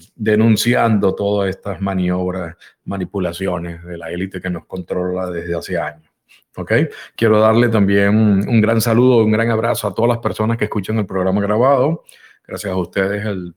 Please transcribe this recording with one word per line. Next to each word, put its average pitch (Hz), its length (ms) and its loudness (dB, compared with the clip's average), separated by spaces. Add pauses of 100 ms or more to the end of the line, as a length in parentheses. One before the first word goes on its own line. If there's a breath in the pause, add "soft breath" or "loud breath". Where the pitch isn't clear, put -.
(140)
denunciando 110 1000 2
todas 101 340 0
estas 95 320 -6
maniobras, 92 800 -2 (260 loud breath)
manipulaciones 90 1000 -4
de 87 140 -12
la 82 140 -10
élite 92 320 -6
que 92 80 -4
nos 87 160 -6
controla 92 640 -4
desde 85 240 -6
hace 87 240 -4
años. 76 340 -8 (440 soft breath)
¿Ok? 90 160 -6 (440 loud breath)
Quiero 107 240 4
darle 110 300 4
también 101 440 2
un 107 460 4
gran 110 220 2
saludo, 120 420 4
un 107 80 2
gran 113 180 0
abrazo 113 380 -2
a 92 60 -6
todas 117 160 2
las 117 80 0
personas 110 400 -2
que - 60 -2
escuchan 107 340 -4
el 101 80 -2
programa 92 340 0
grabado. 127 640 2 (420 loud breath)
Gracias 98 240 -8
a 92 60 -2
ustedes 98 480 -2
el 92 320 -6